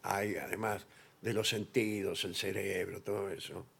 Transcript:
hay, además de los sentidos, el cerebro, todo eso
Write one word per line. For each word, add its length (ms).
hay, 340
además 480
de 120
los 160
sentidos, 760
el 100
cerebro, 680
todo 280
eso 360